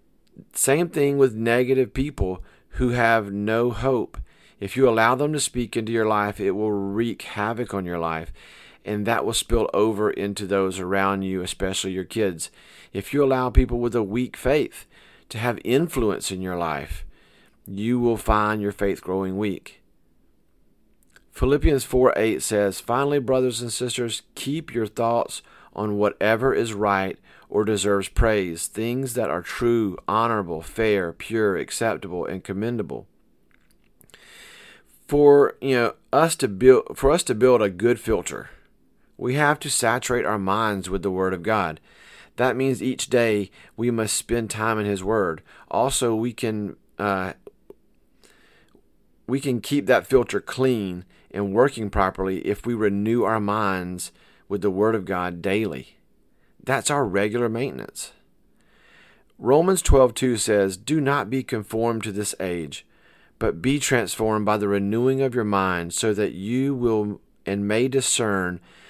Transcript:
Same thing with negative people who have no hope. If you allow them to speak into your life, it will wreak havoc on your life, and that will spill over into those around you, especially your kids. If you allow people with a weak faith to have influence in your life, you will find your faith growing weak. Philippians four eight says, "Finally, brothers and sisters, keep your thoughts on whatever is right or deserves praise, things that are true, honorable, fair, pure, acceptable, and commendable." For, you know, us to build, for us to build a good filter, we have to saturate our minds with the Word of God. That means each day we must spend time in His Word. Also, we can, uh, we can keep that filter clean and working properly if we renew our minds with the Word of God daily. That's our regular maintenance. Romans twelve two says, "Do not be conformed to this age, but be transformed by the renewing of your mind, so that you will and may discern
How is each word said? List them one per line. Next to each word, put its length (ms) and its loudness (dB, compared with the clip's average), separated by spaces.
Same 360 0
thing 300 0
with 160 4
negative 580 2
people 500 -4
who 200 0
have 420 2
no 380 0
hope. 480 -2
If 160 -8
you 140 6
allow 240 4
them 200 0
to 60 -2
speak 380 -4
into 140 -4
your 160 2
life, 320 0
it 120 0
will 200 0
wreak 500 -2
havoc 540 -6
on 100 -4
your 140 -4
life, 340 -4
and 220 -4
that 180 0
will 100 -2
spill 380 0
over 380 2
into 380 -6
those 320 0
around 420 0
you, 220 -4
especially 480 -6
your 120 -4
kids. 460 -4
If 220 -8
you 100 4
allow 280 2
people 280 4
with 140 -2
a 100 2
weak 320 -4
faith 520 -2
to 80 -12
have 260 -2
influence 680 0
in 100 -6
your 160 -4
life, 480 -6
you 320 -2
will 180 2
find 440 2
your 100 -2
faith 300 -2
growing 360 -4
weak. 440 -6
Philippians 520 4
four 320 4
eight 260 2
says, 380 0
"Finally, 400 0
brothers 420 0
and 100 -6
sisters, 520 -4
keep 400 -6
your 140 0
thoughts 540 -2
on 240 -2
whatever 560 2
is 200 0
right 460 0
or 140 2
deserves 460 0
praise, 580 0
things 460 -6
that 160 -2
are 140 -4
true, 540 0
honorable, 540 0
fair, 520 0
pure, 420 0
acceptable, 680 -4
and 180 -8
commendable." 640 -6
For, 540 8
you 140 2
know, 180 2
us 260 4
to 100 -2
build, 500 6
for 140 2
us 120 2
to 120 -2
build 260 6
a 80 2
good 300 0
filter, 500 -4
we 180 -2
have 240 2
to 100 -8
saturate 560 0
our 140 0
minds 500 -2
with 120 -4
the 100 -2
Word 220 0
of 100 -6
God. 360 -2
That 220 0
means 260 -2
each 260 -4
day 400 2
we 120 -2
must 260 -2
spend 340 -4
time 280 -2
in 80 -2
His 180 -2
Word. 380 0
Also, 420 0
we 200 -2
can, 420 -6
uh, 340 -2
we 120 -2
can 220 -2
keep 240 -2
that 220 2
filter 340 2
clean 640 -2
and 220 -4
working 360 2
properly 500 0
if 260 -4
we 80 -2
renew 500 0
our 160 2
minds 720 -2
with 120 -4
the 80 2
Word 240 2
of 120 -2
God 360 -4
daily. 560 -4
That's 280 -2
our 140 0
regular 420 -2
maintenance. 640 -8
Romans 420 4
twelve 320 6
two 220 0
says, 400 2
"Do 240 -2
not 300 0
be 140 -2
conformed 600 -2
to 80 -6
this 280 -6
age, 460 -6
but 220 -2
be 180 0
transformed 640 0
by 120 2
the 100 0
renewing 540 0
of 140 -2
your 80 0
mind, 500 0
so 200 0
that 200 -2
you 420 -2
will 460 0
and 220 -2
may 200 2
discern 720 0